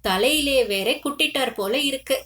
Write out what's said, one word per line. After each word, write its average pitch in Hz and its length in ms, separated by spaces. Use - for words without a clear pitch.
தலையிலே 262 640
வேற 196 260
குட்டிட்டார் 294 640
போல 208 240
இருக்கு. 277 480